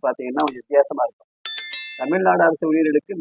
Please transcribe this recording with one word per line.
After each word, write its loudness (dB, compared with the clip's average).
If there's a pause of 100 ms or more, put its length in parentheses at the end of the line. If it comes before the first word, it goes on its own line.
பார்த்தீங்கன்னா, -2
கொஞ்சம் -4
வித்தியாசமா 2
இருக்கும். -12 (680)
தமிழ்நாடு 2
அரசு -2
ஊழியர்களுக்கு 0